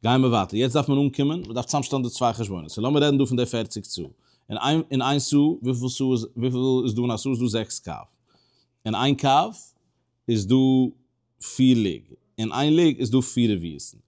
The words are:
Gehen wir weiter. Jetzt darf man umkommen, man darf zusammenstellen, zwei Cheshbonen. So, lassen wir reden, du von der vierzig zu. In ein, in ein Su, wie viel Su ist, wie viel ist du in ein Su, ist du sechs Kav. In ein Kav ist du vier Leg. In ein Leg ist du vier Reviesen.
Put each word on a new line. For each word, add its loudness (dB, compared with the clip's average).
Gehen 2
wir 4
weiter. 0
Jetzt 0
darf 2
man 2
umkommen, 0
man -12
darf -6
zusammenstellen, -2
zwei 0
Cheshbonen. -6
So, -10
lassen 0
wir 4
reden, 4
du 4
von -2
der 0
vierzig -8
zu. -12
In -8
ein, 0
in 0
ein 0
Su, 2
wie -2
viel -4
Su 0
ist, -2
wie -2
viel 0
ist -2
du 0
in 0
ein -4
Su, -4
ist -2
du 0
sechs -4
Kav. -12
In -4
ein 0
Kav 0
ist 0
du 4
vier 4
Leg. -2
In -4
ein 2
Leg 4
ist -2
du 6
vier 2
Reviesen. -6